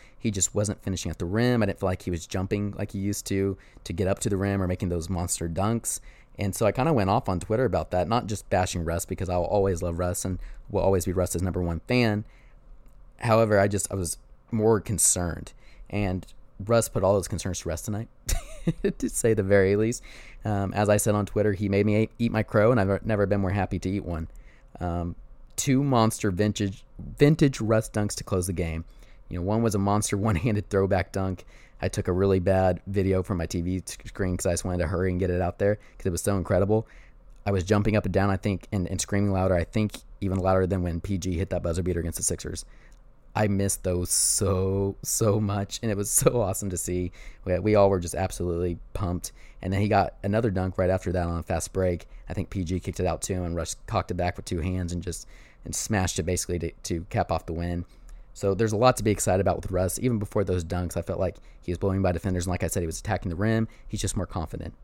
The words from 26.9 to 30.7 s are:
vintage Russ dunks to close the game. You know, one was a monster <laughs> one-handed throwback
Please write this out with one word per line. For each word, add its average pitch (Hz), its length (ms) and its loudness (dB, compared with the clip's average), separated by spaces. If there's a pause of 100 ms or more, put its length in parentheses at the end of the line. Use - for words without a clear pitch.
vintage 147 420 6
Russ 110 300 2
dunks 104 260 -2
to - 80 -8
close 90 240 0
the 98 60 -2
game. 82 320 -4 (440)
You 87 100 -6
know, 85 40 -4
one 107 180 0
was 110 140 2
a 101 40 2
monster 101 380 4
<laughs> - 0 -
one-handed 104 520 4
throwback 95 420 4